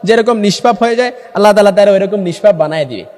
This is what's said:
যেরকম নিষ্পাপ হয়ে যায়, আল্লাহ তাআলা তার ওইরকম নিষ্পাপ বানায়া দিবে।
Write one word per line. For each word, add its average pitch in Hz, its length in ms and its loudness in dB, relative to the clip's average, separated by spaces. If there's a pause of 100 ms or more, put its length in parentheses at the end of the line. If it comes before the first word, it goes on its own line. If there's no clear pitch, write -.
যেরকম 226 340 0
নিষ্পাপ 208 440 0
হয়ে 233 140 0
যায়, 247 160 -2 (220)
আল্লাহ 208 180 2
তাআলা 202 200 4
তার 202 160 4
ওইরকম 196 320 0
নিষ্পাপ 185 360 0
বানায়া 156 280 -2
দিবে। 110 200 -10 (120)